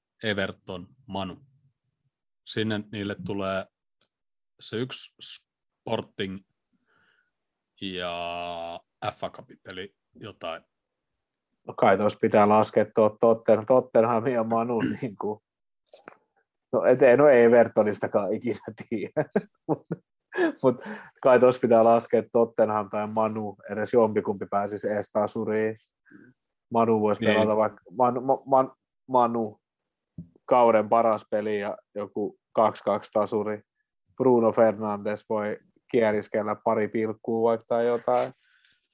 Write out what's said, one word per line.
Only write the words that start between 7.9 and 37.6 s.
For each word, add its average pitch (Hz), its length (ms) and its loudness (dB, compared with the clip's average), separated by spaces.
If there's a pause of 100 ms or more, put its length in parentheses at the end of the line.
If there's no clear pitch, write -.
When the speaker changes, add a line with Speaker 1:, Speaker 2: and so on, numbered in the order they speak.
Speaker 1:
F - 80 -18
A 92 60 -8
Cupin - 340 -20
peli 95 320 -16 (200)
jotain. 95 480 -14 (1040)
Speaker 2:
No - 60 -12
kai 101 240 4
tos 90 180 -2
pitää 104 340 4
laskea 107 360 2
to-, 107 400 0
Totten-, 113 420 2
Tottenham 120 600 2
ja 117 160 -2
Manu, 113 360 -2 (100)
<clears throat> 107 120 -8
niinku. 107 420 -10 (1300)
No 95 120 0
et-, 127 320 6
no 147 100 6
ei 123 160 8
Evertonistakaan 107 880 2
ikinä 113 260 -6 (300)
tiedä. 120 400 -6 (140)
<laughs> - 240 -20
Mut, - 200 -4 (760)
mut 127 120 2 (460)
kai 127 180 4
tos 127 200 4
pitää 113 240 4
laskea 117 480 2
Tottenham 107 580 0
tai 107 180 -6
Manu, 107 480 -4 (160)
edes 104 220 -8
jompikumpi 104 560 0
pääsisi 101 400 -6
ees 104 220 -6
tasuriin. 110 680 -4 (920)
Manu 113 300 2
vois 104 180 0
Speaker 1:
Niin. 104 140 0
Speaker 2:
pelata 107 240 2
vaikka, 107 240 -2 (100)
Manu, 123 300 0
Ma-, 135 240 -2
Man-, 131 260 2 (360)
Manu, 117 540 0 (840)
kauden 113 440 4
paras 117 420 2
peli 107 280 -2
ja 101 180 -8 (180)
joku 104 440 -8 (120)
kaksi 107 320 0
kaksi 101 300 -2
tasuri. 104 480 -2 (560)
Bruno 120 340 4
Fernandes 104 760 0
voi 104 300 -6 (320)
kieriskellä 107 640 -2
pari 110 320 -2
pilkkuu 113 560 -4
vaikka 113 240 0